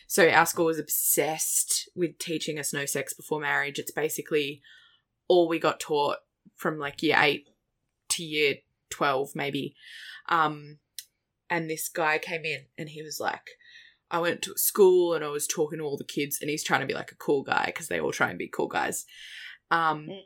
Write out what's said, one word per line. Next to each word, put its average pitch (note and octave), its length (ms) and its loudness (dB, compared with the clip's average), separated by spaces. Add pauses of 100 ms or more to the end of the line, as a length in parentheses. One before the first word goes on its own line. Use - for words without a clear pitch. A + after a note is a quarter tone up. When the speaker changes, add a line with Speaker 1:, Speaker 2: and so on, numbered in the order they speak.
Speaker 1:
so E3+ 220 6
our D#3 160 8
school E3 220 2
was D#3+ 120 0
obsessed - 1160 0
with E3+ 240 -2
teaching D#3 400 -6
us C#3+ 140 -6
no C#3+ 140 -4
sex - 280 -4
before - 280 -6
marriage. C#3+ 380 -2
It's - 120 -8
basically D3+ 720 -2 (680)
all F3 220 6
we E3 100 0
got D#3 220 0
taught D3 380 0 (360)
from, D#3 240 -4
like, C#3+ 240 -6
year D3+ 160 6
eight C#3+ 300 2 (600)
to - 140 -4
year D3+ 320 2 (340)
twelve, C#3 460 0
maybe. C#3+ 400 -4 (540)
Um, D3+ 480 0 (720)
and E3 200 -2
this D#3+ 200 -6
guy D#3 280 0
came D#3+ 280 -6
in C#3+ 200 -6 (120)
and D#3 120 -10
he D3+ 140 -14
was D3+ 160 -12
like, - 320 -6 (600)
"I E3+ 80 -2
went F3 240 0
to - 140 -8
school F3+ 560 6
and D3+ 100 -2
I D3+ 60 -4
was D3 180 -4
talking D#3+ 320 -2
to D#3 60 -6
all C#3+ 120 -4
the - 60 -8
kids," - 380 -4
and D3+ 80 -4
he's D3+ 140 -2
trying C#3 180 2
to C3 60 -6
be, - 80 -2
like, - 160 -8
a - 40 -20
cool - 280 0
guy - 320 0
'cause - 120 -10
they - 120 -2
all - 120 -2
try - 180 0
and F2+ 100 -8
be F2+ 80 -6
cool - 200 -4
guys. - 380 -4 (640)
Um, D#3+ 360 0
Speaker 2:
Mm. F#3+ 180 -14